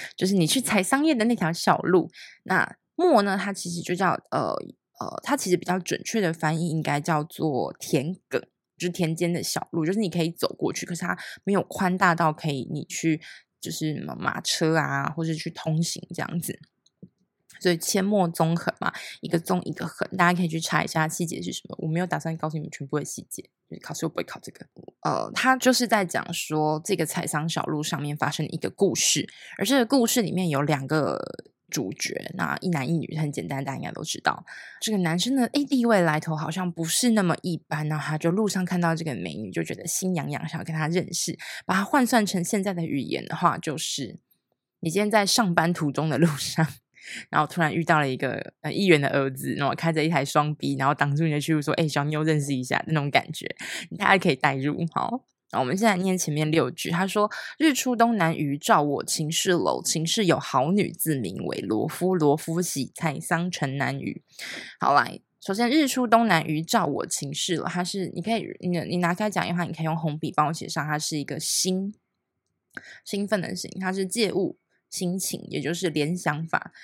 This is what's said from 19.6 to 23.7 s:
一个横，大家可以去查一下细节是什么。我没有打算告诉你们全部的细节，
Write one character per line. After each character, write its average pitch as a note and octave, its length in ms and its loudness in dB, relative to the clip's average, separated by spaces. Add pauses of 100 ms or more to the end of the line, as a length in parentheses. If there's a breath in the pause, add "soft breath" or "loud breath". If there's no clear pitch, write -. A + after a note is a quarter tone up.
一 - 80 -6
个 E3+ 140 -8
横， - 200 -6 (120)
大 F3 120 6
家 F3+ 60 4
可 F3+ 80 2
以 E3 40 2
去 D#3+ 120 -2
查 D#3+ 240 0
一 - 20 -6
下 D#3+ 220 0
细 E3 160 -4
节 E3 160 -6
是 E3+ 100 -6
什 - 160 -8
么。 - 140 -12
我 D#3+ 80 -4
没 D#3+ 100 0
有 F3+ 80 0
打 D#3 120 -2
算 D#3+ 180 -4
告 D#3+ 140 -2
诉 D#3 80 -4
你 D3 40 -8
们 D3+ 80 -10
全 C#3+ 160 -10
部 D3 120 -2
的 C#3+ 60 -6
细 - 260 -12
节， - 120 -14 (280)